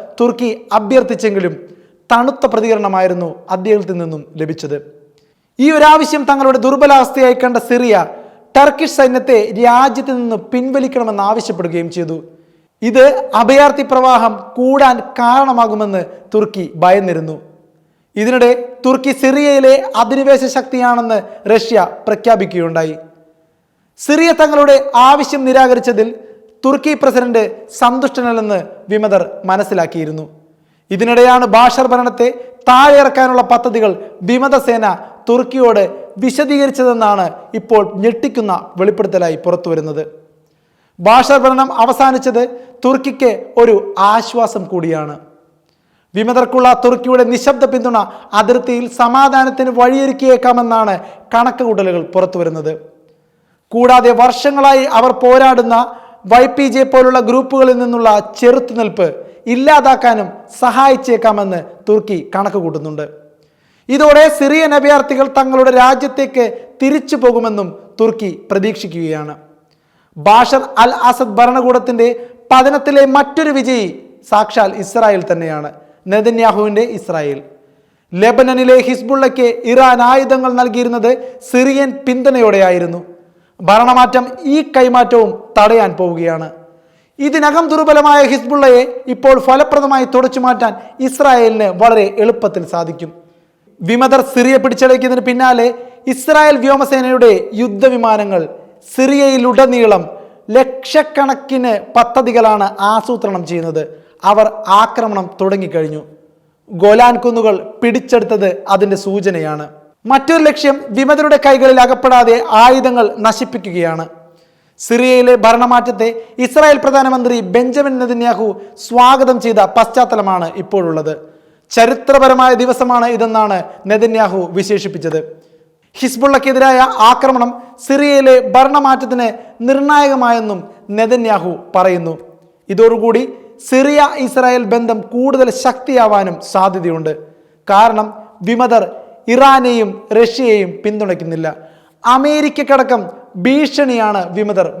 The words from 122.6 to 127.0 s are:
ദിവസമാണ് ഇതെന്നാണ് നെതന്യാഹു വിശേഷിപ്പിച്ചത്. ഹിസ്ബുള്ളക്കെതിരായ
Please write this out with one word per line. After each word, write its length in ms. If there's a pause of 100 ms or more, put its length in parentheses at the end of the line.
ദിവസമാണ് 440 (100)
ഇതെന്നാണ് 420 (320)
നെതന്യാഹു 500 (180)
വിശേഷിപ്പിച്ചത്. 600 (800)
ഹിസ്ബുള്ളക്കെതിരായ 800 (320)